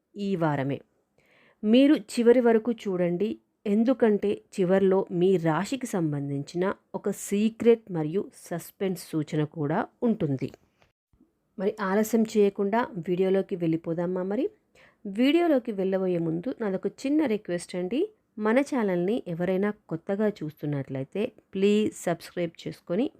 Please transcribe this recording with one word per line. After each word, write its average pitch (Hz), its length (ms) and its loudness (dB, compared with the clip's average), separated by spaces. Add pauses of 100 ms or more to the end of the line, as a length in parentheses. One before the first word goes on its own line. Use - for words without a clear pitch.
(160)
ఈ 202 200 -4
వారమే. 139 440 -2 (800)
మీరు 262 340 6 (100)
చివరి 240 380 4
వరకు 233 280 4
చూడండి, 180 580 -2 (360)
ఎందుకంటే 220 640 2 (220)
చివర్లో 190 480 4 (140)
మీ 180 160 2 (100)
రాశికి 175 520 -2
సంబంధించిన 147 760 -4 (300)
ఒక 196 160 -4 (120)
సీక్రెట్ 220 600 2 (100)
మరియు 160 300 -4 (180)
సస్పెన్స్ 185 680 -8
సూచన 151 380 -4
కూడా 151 340 -4 (240)
ఉంటుంది. 147 460 -2 (1080)
మరి 202 140 0 (100)
ఆలస్యం 214 420 2
చేయకుండా 202 560 0 (180)
వీడియోలోకి 190 580 0
వెళ్ళిపోదామా? 170 680 -2
మరి 208 220 -2 (580)
వీడియోలోకి 262 680 2
వెళ్ళబోయే 190 460 0
ముందు 170 300 -2 (100)
నాదొక 190 280 -4 (100)
చిన్న 285 300 0
రిక్వెస్ట్ 190 500 -4
అండి, 180 240 -4 (380)
మన 220 220 2
ఛానల్ని 208 580 0 (100)
ఎవరైనా 185 420 -2 (180)
కొత్తగా 202 440 -4
చూస్తున్నట్లయితే 147 920 -6 (280)
ప్లీజ్ 208 500 2
సబ్స్క్రైబ్ 170 580 -4
చేసుకొని 175 500 -4 (120)